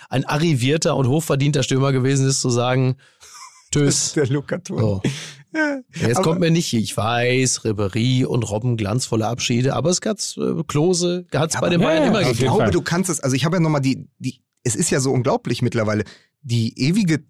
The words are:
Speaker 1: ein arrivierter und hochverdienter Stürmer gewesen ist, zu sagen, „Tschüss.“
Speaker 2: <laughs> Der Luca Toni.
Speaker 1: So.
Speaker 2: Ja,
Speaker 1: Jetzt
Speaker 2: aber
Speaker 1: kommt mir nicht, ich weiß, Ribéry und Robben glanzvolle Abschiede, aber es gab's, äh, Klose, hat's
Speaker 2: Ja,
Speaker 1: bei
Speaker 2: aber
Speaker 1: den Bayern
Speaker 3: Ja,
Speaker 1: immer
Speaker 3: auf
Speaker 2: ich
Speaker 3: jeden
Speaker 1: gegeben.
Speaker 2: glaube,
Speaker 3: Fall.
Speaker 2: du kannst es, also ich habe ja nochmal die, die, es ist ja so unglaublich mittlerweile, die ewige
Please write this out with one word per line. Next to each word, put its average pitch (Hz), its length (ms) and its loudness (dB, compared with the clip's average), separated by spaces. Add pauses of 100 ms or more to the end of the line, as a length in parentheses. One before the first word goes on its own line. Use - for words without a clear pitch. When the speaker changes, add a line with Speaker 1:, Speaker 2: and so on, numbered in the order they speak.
Speaker 1:
ein 131 160 -2
arrivierter 147 680 0
und 135 120 2
hochverdienter 143 540 2
Stürmer 135 300 2
gewesen 135 360 2
ist, 135 140 0
zu 131 80 0
sagen, 127 460 2 (760)
„Tschüss.“ 143 420 2
Speaker 2:
<laughs> - 20 -10
Der 147 100 2
Luca 135 320 -2
Toni. - 240 -6
Speaker 1:
So. 101 200 0 (540)
Speaker 2:
Ja, 294 220 0 (180)
Speaker 1:
Jetzt 120 220 0
Speaker 2:
aber 185 60 2
Speaker 1:
kommt 165 180 0
mir 165 100 4
nicht, 170 220 0
ich 107 220 -2
weiß, 123 680 0
Ribéry 113 640 0
und 120 180 0
Robben 110 320 -2
glanzvolle 110 500 -2
Abschiede, 120 480 0
aber 135 160 0
es 180 120 0
gab's, - 360 -4
äh, 147 300 -2
Klose, 175 680 0
hat's 160 220 -2
Speaker 2:
Ja, - 60 -6
Speaker 1:
bei 170 60 2
Speaker 2:
aber - 100 2
Speaker 1:
den 170 40 4
Bayern 311 220 2
Speaker 3:
Ja, 247 60 2
Speaker 1:
immer - 80 2
Speaker 3:
auf - 60 2
Speaker 2:
ich - 40 2
Speaker 3:
jeden 117 120 0
Speaker 1:
gegeben. 131 100 2
Speaker 2:
glaube, 220 140 2
Speaker 3:
Fall. 214 80 2
Speaker 2:
du 170 100 2
kannst 180 280 -2
es, 160 120 -4
also 131 140 0
ich 131 100 0
habe 170 100 0
ja 180 60 2
nochmal 156 200 2
die, 135 260 -2 (120)
die, 127 220 -8 (220)
es 117 120 -2
ist - 160 -2
ja 156 80 2
so 131 120 0
unglaublich 127 500 -2
mittlerweile, 107 420 0 (380)
die 117 360 -2
ewige 160 520 2